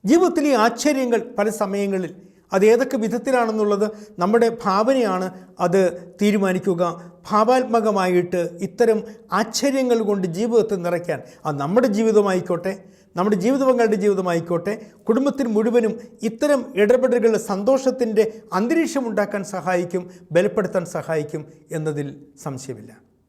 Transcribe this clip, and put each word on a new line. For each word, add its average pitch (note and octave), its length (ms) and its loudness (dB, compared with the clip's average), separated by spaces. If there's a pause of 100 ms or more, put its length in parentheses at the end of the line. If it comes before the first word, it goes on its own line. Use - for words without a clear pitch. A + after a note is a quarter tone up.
ജീവിതത്തിൽ E4 440 4
ഈ - 20 4
ആശ്ചര്യങ്ങൾ A#3+ 880 2
പല G#3 100 0
സമയങ്ങളിൽ G3 800 -4 (240)
അത് F#3+ 140 4
ഏതൊക്കെ B3 300 4
വിധത്തിലാണെന്നുള്ളത് A3 920 0 (280)
നമ്മുടെ A3+ 460 2
ഭാവനയാണ് G3+ 840 0 (140)
അത് F3+ 640 0
തീരുമാനിക്കുക. F#3 920 0 (180)
ഭാവാത്മകമായിട്ട് G#3 1040 2
ഇത്തരം F#3 680 0 (300)
ആശ്ചര്യങ്ങൾ A#3+ 680 0
കൊണ്ട് G3+ 280 0
ജീവിതത്തെ A3 500 0
നിറയ്ക്കാൻ, E3+ 460 -4 (240)
അത് C#3+ 140 -4
നമ്മുടെ G#3 260 2
ജീവിതമായിക്കോട്ടെ, G3 960 0 (320)
നമ്മുടെ F#3+ 200 0
ജീവിത B3+ 280 0
പങ്കാളിയുടെ A3+ 360 2
ജീവിതമായിക്കോട്ടെ, F3+ 920 -2 (160)
കുടുംബത്തിന് C4+ 400 0
മുഴുവനും A3 520 0 (220)
ഇത്തരം B3+ 540 -2
ഇടപെടലുകളുടെ A3+ 640 2
സന്തോഷത്തിൻ്റെ A#3 1040 0 (100)
അന്തരീക്ഷം B3+ 560 0
ഉണ്ടാക്കാൻ G3+ 360 -2
സഹായിക്കും, F3+ 680 -4 (220)
ബലപ്പെടുത്താൻ F#3 540 0
സഹായിക്കും D3+ 680 -6 (180)
എന്നതിൽ D3+ 560 -6 (160)
സംശയമില്ല. C3 560 -12 (300)